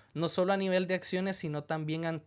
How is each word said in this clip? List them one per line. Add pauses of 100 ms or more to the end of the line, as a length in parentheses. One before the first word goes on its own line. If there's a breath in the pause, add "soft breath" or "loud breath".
(140 loud breath)
no
solo
a
nivel
de
acciones,
sino
también
an-,